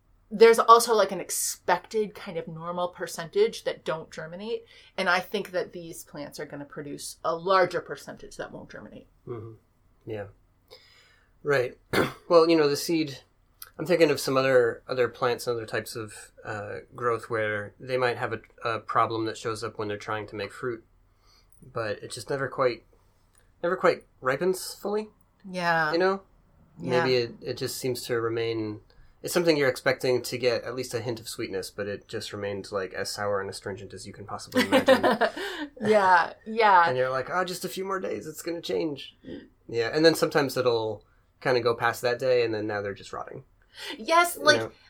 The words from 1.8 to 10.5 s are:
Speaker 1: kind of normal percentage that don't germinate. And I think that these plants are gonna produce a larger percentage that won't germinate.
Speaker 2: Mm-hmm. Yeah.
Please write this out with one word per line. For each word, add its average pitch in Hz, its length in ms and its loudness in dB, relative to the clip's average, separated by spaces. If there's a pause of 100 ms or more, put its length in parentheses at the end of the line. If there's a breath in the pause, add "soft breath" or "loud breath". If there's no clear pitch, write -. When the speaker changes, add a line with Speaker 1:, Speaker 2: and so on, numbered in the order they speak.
Speaker 1:
kind 180 240 -12
of 165 80 -8
normal 175 420 -6
percentage 180 760 -2
that - 200 -6
don't 160 260 -6
germinate. 185 540 -10 (320 soft breath)
And 185 120 -2
I 180 120 2
think 190 300 -6
that 180 220 -4
these 170 320 -14
plants - 340 -14
are 156 80 -10
gonna 143 200 -12
produce 147 580 -12
a 160 100 0
larger 175 460 2
percentage - 560 -14
that - 160 -12
won't - 180 -16
germinate. - 380 -18 (180)
Speaker 2:
Mm-hmm. 113 280 -12 (520)
Yeah. 104 200 -8 (1160 soft breath)